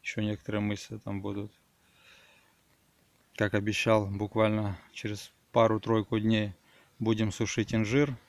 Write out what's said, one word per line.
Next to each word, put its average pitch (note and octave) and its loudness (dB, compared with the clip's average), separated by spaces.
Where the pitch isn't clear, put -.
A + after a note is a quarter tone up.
Еще - -6
некоторые G#2+ -4
мысли G#2 -6
там G2+ -8
будут. G2+ -6
Как G#2 0
обещал, G#2+ 2
буквально G#2 0
через - -10
пару-тройку A2 2
дней G#2+ 2
будем A2 2
сушить - -2
инжир. A#2+ 2